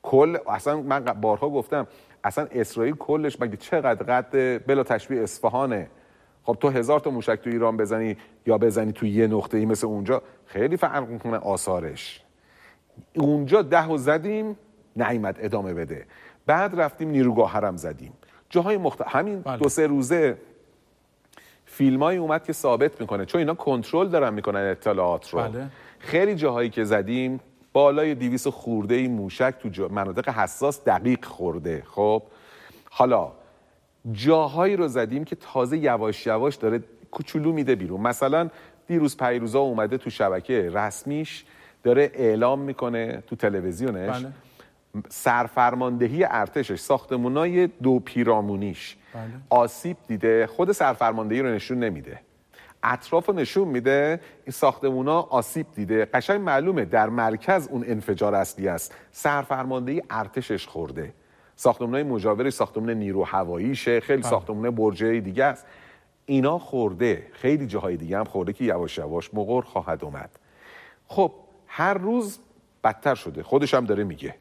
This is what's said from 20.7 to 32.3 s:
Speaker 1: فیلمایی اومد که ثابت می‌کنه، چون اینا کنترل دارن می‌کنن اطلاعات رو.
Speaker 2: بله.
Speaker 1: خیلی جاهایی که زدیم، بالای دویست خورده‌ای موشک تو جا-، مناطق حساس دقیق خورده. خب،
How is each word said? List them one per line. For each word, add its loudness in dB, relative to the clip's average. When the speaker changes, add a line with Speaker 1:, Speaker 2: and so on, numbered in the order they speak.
Speaker 1:
فیلمایی 2
اومد 0
که -6
ثابت 2
می‌کنه، -4
چون 0
اینا 2
کنترل 0
دارن 2
می‌کنن -2
اطلاعات 0
رو. -2
Speaker 2:
بله. -6
Speaker 1:
خیلی 0
جاهایی 0
که -2
زدیم، 0
بالای 4
دویست -2
خورده‌ای 0
موشک -2
تو -8
جا-، -6
مناطق -4
حساس -2
دقیق 2
خورده. -6
خب، 2